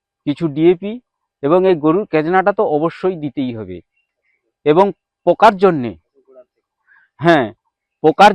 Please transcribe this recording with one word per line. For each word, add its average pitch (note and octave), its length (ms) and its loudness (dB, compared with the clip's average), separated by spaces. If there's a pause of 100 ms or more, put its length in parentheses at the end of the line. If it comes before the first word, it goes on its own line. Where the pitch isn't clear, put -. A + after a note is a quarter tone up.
(260)
কিছু D3 220 -4
ডিএপি, F3 460 0 (500)
এবং D#3+ 240 2
এই F#3 80 2
গরুর D#3 300 -2
কেঁচনাটা F3+ 480 -2
তো G#3+ 100 -4
অবশ্যই E3 520 -4
দিতেই C#3+ 400 -8
হবে। F#2 220 -14 (880)
এবং D#3 200 4 (400)
পোকার G3 320 2
জন্যে, D#3+ 340 0 (1300)
হ্যাঁ, C#3 340 0 (480)
পোকার F#3 340 4